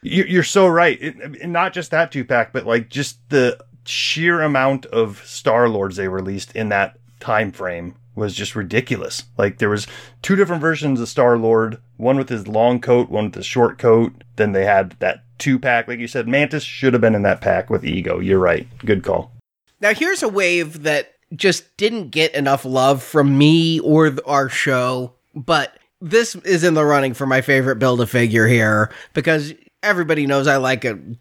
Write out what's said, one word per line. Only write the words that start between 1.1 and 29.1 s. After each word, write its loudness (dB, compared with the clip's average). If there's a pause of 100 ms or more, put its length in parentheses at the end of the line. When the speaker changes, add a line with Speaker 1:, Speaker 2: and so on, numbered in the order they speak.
Speaker 1:
and -8
not -2
just -8
that 0
two-pack, -2
but, -8
like, -2
just -8 (120)
the 2 (280)
sheer -2
amount 0
of -2
Star-Lords 0
they -4
released -8
in -4
that 0 (220)
time -2
frame -10 (200)
was -4
just -8
ridiculous. -4 (140)
Like, -2
there 2
was -2 (380)
two 0
different 0
versions -2
of -6
Star-Lord, 2 (200)
one 0
with -4
his -8
long 2
coat, 2
one -2
with -8
his -12
short 0
coat. 4 (260)
Then 2
they 2
had 2
that -2 (140)
two-pack. 0
Like -8
you -8
said, -6
Mantis -2
should 0
have 4
been 4
in 0
that 0
pack -2
with -2
Ego. -4
You're 2
right. 2 (120)
Good -2
call. -4 (500)
Speaker 2:
Now, 2
here's -2
a 0
wave -2
that -2 (220)
just -2
didn't -2
get 0
enough 0
love 2
from 2
me 4
or 4
th-, -6
our 0
show, -2 (220)
but -2 (240)
this 0
is 0
in 4
the 2
running 2
for -6
my 2
favorite 0
Build-A-Figure 2
here 2 (220)